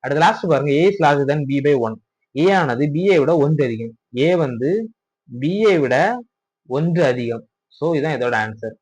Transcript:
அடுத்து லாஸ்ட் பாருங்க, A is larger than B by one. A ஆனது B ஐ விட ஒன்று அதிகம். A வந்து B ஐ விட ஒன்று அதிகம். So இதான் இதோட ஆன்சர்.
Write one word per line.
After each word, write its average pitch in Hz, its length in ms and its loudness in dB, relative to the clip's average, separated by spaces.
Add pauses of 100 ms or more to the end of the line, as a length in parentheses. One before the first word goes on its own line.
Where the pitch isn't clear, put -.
அடுத்து 143 240 0
லாஸ்ட் 214 260 0
பாருங்க, 143 280 0
A 175 100 2
is 196 160 -8
larger 143 240 2
than 151 200 -2
B 143 160 0
by 147 80 4 (120)
one. 110 100 -6 (460)
A 175 40 4 (120)
ஆனது 139 280 0 (100)
B 180 180 0
ஐ 165 80 6
விட 156 120 2 (100)
ஒன்று 147 240 2
அதிகம். 113 260 -8 (320)
A - 20 2 (160)
வந்து 127 260 -4 (720)
B 160 100 -2 (200)
ஐ 180 120 2
விட 123 120 0 (840)
ஒன்று 165 240 0 (100)
அதிகம். 117 320 -6 (340)
So 147 80 -4 (120)
இதான் 147 200 -2
இதோட 120 180 -2 (100)
ஆன்சர். 110 360 -12